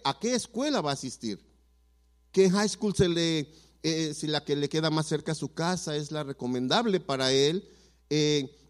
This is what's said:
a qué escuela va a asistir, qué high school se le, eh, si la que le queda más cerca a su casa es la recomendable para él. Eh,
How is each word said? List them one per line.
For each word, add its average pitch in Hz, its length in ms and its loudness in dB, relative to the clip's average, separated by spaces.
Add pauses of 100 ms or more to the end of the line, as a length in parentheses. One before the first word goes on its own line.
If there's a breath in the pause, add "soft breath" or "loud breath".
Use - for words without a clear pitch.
a 139 140 -2
qué 240 160 -2
escuela 247 460 -2
va 147 100 -2
a 139 40 -2
asistir, 113 460 -8 (920)
qué 190 200 6
high 208 180 2
school 208 260 -2
se 185 140 4
le, 165 400 0 (340 soft breath)
eh, 160 320 -2
si - 120 -8
la 151 180 -2
que 143 100 -2
le 143 140 0
queda 160 220 0
más 156 160 0
cerca 156 260 -4
a 151 40 -4
su - 160 -8
casa 165 440 -4
es 147 160 -6
la 151 120 -4
recomendable 139 760 0
para 131 320 0
él. 147 340 4 (480 soft breath)
Eh, 151 400 0 (160)